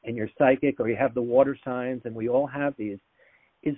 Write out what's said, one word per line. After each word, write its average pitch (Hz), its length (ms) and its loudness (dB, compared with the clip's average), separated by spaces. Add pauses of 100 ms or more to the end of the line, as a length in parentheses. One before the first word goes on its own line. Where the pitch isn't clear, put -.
and 117 120 -8
you're 110 220 -4
psychic 135 420 4
or 113 80 0
you 113 80 0
have 123 180 0
the 123 80 -2
water 131 420 2
signs, 127 400 -6
and 113 100 -8
we 113 140 -4
all 135 180 2
have 143 300 -4
these, 101 220 -6 (640)
is 147 160 -4